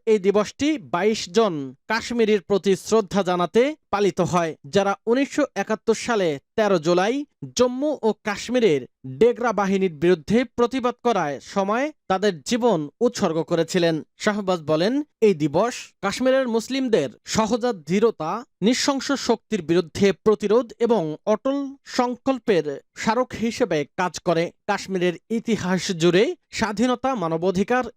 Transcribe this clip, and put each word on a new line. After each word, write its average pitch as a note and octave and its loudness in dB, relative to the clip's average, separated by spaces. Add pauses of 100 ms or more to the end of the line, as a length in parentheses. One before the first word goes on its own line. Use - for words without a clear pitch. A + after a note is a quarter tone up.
এই A3 4
দিবসটি G3+ 0 (240)
বাইশ G3+ 0 (100)
জন G#3 2 (340)
কাশ্মীরির A3 0
প্রতি G3 0
শ্রদ্ধা G3+ 0
জানাতে F3 2 (300)
পালিত G3+ 0
হয়, E3 0 (240)
যারা G3 2 (140)
উনিশশো C4+ 0 (120)
একাত্তর G#3+ -2
সালে G3+ 0 (260)
তেরো G3+ 2
জুলাই F3 2 (400)
জম্মু B3+ 0 (100)
ও A3 0 (140)
কাশ্মীরের G#3 0 (380)
ডেগরা A#3 4
বাহিনীর F#3+ 0
বিরুদ্ধে F3 2 (180)
প্রতিবাদ A#3+ 0
করায় F3 0 (180)
সময় G#3 -2 (220)
তাদের F#3+ 0 (100)
জীবন A3+ 2 (200)
উৎসর্গ F#3 0
করেছিলেন। E3 0 (220)
শাহবাজ G3 -2 (120)
বলেন, F3 2 (280)
এই G3+ 4
দিবস D#3 0 (280)
কাশ্মীরের C4 0
মুসলিমদের A3+ -2 (160)
সহজাত A3 0 (100)
দৃঢ়তা, F#3 0 (300)
নৃশংস B3+ 0 (200)
শক্তির A3 -2
বিরুদ্ধে E3+ 0 (160)
প্রতিরোধ G#3+ 2 (140)
এবং A3+ 2 (220)
অটল C4+ 0 (380)
সংকল্পের A#3+ 0 (300)
স্মারক A3+ -2 (120)
হিসেবে G#3 -2 (180)
কাজ F3+ -2
করে। E3 0 (240)
কাশ্মীরের F#3 -2 (140)
ইতিহাস G3 -2 (180)
জুড়ে F3 4 (300)
স্বাধীনতা, A#3+ -2
মানবাধিকার F#3 -2 (120)